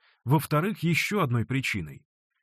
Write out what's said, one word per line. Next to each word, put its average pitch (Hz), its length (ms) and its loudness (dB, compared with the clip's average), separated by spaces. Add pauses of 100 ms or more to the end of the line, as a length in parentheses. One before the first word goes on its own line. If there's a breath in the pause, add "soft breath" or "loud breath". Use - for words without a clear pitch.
(240 soft breath)
во-вторых, 151 600 2
ещё 175 360 0
одной 120 240 2
причиной. 107 640 -6 (360)